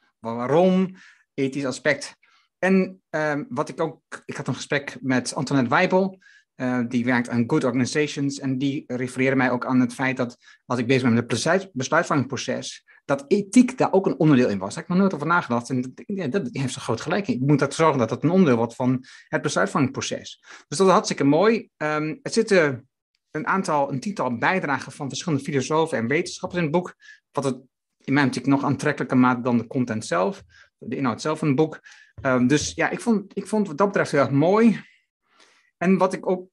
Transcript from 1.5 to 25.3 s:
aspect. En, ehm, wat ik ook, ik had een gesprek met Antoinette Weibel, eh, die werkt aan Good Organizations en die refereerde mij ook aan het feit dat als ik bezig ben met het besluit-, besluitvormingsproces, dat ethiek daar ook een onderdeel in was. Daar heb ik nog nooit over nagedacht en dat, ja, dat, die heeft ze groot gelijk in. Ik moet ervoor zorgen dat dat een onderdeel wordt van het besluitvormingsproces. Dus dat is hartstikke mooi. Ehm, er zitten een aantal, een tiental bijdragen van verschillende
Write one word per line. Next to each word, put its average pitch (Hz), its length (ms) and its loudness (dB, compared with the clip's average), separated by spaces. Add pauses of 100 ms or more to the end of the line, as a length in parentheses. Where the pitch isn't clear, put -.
aspect. 139 520 -2 (420)
En, 190 520 2
ehm, 151 380 -2
wat 151 200 -4
ik 143 120 -10
ook, 160 220 -6 (220)
ik - 120 -14
had 147 120 -6
een 131 60 -2
gesprek - 460 -6
met 127 340 -2
Antoinette 139 400 0
Weibel, 185 440 2 (360)
eh, 127 340 -4
die 123 160 -2
werkt 120 240 2
aan 120 180 0
Good 151 180 0
Organizations 139 760 -2
en 131 200 -4
die 139 280 -4
refereerde 127 500 -2
mij 127 140 2
ook 117 160 -2
aan 127 140 4
het 123 140 0
feit 131 220 -4
dat 120 200 -4 (300)
als 123 120 -2
ik 117 80 -2
bezig 127 160 2
ben 123 100 2
met 117 80 4
het 117 80 -4
besluit-, 165 440 0
besluitvormingsproces, 127 1120 -2 (200)
dat - 240 -2
ethiek 208 500 4
daar 143 140 2
ook 190 140 2
een 151 120 0
onderdeel 135 300 6
in 98 100 -2
was. 98 160 -8
Daar - 20 -12
heb - 80 -8
ik - 60 -10
nog 180 80 2
nooit 190 160 2
over 147 120 -6
nagedacht 120 440 0
en 127 100 0
dat, 127 100 -8 (160)
ja, - 200 -6
dat, 127 260 -4
die 139 80 -6
heeft 131 140 -4
ze - 60 -12
groot 113 200 -4
gelijk 196 280 -2
in. 120 60 0
Ik 123 60 -4
moet 143 200 4
ervoor 139 140 0
zorgen 156 240 4
dat 110 100 2
dat 120 140 -4
een 147 80 2
onderdeel 170 260 6
wordt 117 180 -2
van 127 300 0 (240)
het 156 140 -2
besluitvormingsproces. 151 1040 -2 (240)
Dus 147 100 -6
dat 190 80 4
is 185 60 8
hartstikke 180 320 2
mooi. 185 520 4
Ehm, 151 460 -4
er 156 100 -8
zitten 175 560 2 (420)
een 156 160 -8
aantal, 156 460 0
een 131 80 -4
tiental 123 380 -4
bijdragen 151 540 -2
van 139 160 -10
verschillende 139 360 -4